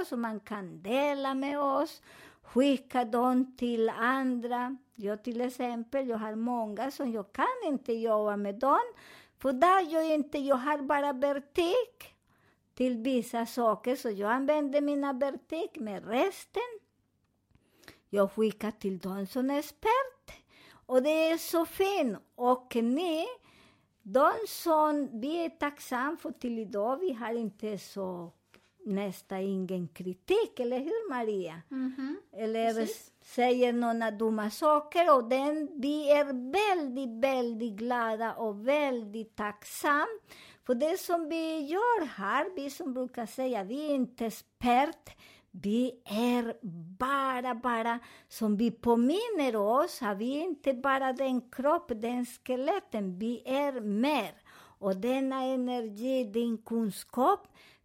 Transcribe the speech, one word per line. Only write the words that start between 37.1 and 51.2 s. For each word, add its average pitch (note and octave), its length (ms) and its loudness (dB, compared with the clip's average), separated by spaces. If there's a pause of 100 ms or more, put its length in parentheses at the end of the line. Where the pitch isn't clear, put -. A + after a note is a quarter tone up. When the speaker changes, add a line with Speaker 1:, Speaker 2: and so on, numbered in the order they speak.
Speaker 1:
väldigt A#3+ 480 0
glada A3+ 640 -2
och G#3+ 340 -4
väldigt A#3 680 -2
tacksamma C#4+ 720 0 (600)
för B3 80 2
det D#4 260 0
som E4+ 280 -2
vi D#4+ 320 -2
gör F#4+ 460 0
här. A3+ 400 -2 (100)
Vi C#4 140 -6
som C4+ 240 -8
brukar B3 320 -6
säga, B3 380 -4
vi C#4+ 260 -4
är C#4+ 40 2
inte B3 320 -2
expert, B3 840 0 (400)
vi A3+ 540 -2
är A#3 500 0 (440)
bara, B3+ 560 0
bara A#3 440 0 (300)
som G#3 280 0
vi A3+ 140 2
påminner C4 840 2
oss, A#3+ 460 2
att G3+ 160 -2
vi B3+ 220 -2
inte D#4 340 0
bara C4+ 380 0
den B3+ 280 0 (100)